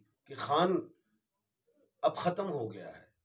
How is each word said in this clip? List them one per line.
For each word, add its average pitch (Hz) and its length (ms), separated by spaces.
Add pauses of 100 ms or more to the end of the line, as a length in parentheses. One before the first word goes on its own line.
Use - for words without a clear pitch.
(260)
कि 139 80
खान 165 560 (1120)
अब 156 140
खत्म 175 260
हो 135 240
गया 95 200
है। - 240 (120)